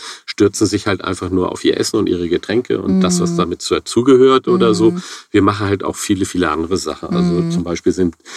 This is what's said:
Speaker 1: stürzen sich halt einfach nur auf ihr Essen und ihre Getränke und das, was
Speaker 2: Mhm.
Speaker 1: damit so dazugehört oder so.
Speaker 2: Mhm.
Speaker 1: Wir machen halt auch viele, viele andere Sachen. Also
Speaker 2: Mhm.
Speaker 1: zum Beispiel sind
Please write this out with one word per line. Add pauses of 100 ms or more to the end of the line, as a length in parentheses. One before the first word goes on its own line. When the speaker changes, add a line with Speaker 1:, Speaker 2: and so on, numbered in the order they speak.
(280)
Speaker 1:
stürzen
sich
halt
einfach
nur
auf
ihr
Essen
und
ihre
Getränke
und
das,
was
Speaker 2:
Mhm.
Speaker 1:
damit
so
dazugehört
oder
so.
Speaker 2:
Mhm. (280)
Speaker 1:
Wir
machen
halt
auch
viele,
viele
andere
Sachen.
Also
Speaker 2:
Mhm.
Speaker 1:
zum
Beispiel
sind (240)